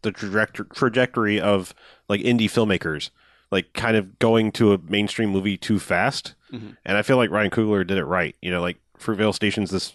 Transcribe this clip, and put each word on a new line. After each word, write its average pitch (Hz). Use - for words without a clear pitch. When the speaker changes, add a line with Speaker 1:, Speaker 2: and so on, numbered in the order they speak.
Speaker 1:
the 107
trajector-, 104
trajectory 120
of, 98
like, 104
indie 117
filmmakers, 90
like, 95
kind 113
of 98
going 113
to 107
a 95
mainstream 104
movie 98
too 104
fast. 92
Speaker 2:
Mm-hmm. 110
Speaker 1:
And -
I -
feel 131
like 113
Ryan 104
Coogler 107
did 95
it 78
right. 85
You 90
know, 90
like, 90
Fruitvale 104
Station's 101
this 92